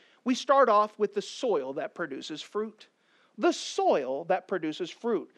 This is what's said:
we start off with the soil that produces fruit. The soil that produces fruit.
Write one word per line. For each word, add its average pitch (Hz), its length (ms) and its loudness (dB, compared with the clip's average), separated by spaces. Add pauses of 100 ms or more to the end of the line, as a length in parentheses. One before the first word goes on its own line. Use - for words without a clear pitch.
(240)
we 247 120 0
start 269 340 4
off 208 300 4
with 208 140 0
the 202 80 -2
soil 147 520 -2
that 151 220 -6
produces 143 460 -8
fruit. - 460 -8 (500)
The 294 160 2
soil 170 720 0
that 190 220 0
produces 160 440 -4
fruit. 214 460 -4